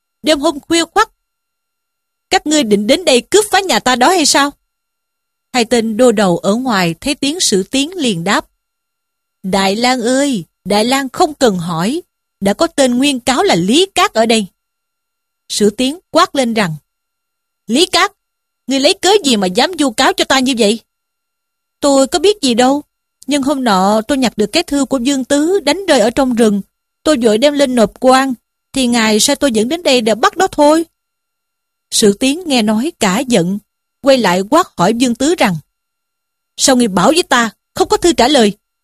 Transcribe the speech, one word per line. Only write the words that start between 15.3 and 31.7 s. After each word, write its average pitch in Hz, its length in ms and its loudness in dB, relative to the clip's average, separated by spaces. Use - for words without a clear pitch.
Sử 208 200 0
Tiến 262 300 -4
quát 349 240 0
lên 247 180 -2
rằng, 190 220 -2
"Lý 285 180 0
Cát, 359 260 -2
ngươi 269 120 -2
lấy 285 140 2
cớ 370 180 0
gì 247 120 2
mà 196 100 -2
dám 240 320 -2
vu 277 120 0
cáo 285 220 0
cho 339 120 -2
ta 269 140 0
như 262 180 0
vậy?" 220 220 0
"Tôi 269 280 2
có 349 120 -4
biết 415 220 0
gì 254 120 0
đâu, 262 300 0
nhưng 277 160 -2
hôm 269 200 -2
nọ 208 440 2
tôi 285 100 -2
nhặt 254 200 -2
được 208 140 -2
cái 339 120 -2
thư 285 220 -2
của 269 120 -4
Dương 262 260 -2
Tứ 311 360 0
đánh 302 260 -2
rơi 294 140 2
ở 233 100 2
trong 254 260 0
rừng, 214 260 2
tôi 311 140 0
vội 220 200 2
đem 294 160 2
lên 277 220 0
nộp 214 240 0
quan, 262 340 2
thì 254 140 0
ngài 220 320 0
sai 277 160 0
tôi 285 160 0
dẫn 220 160 -2
đến 339 160 -6
đây 254 180 2
để 214 140 0
bắt 339 220 0
đó 370 100 2
thôi." 311 380 2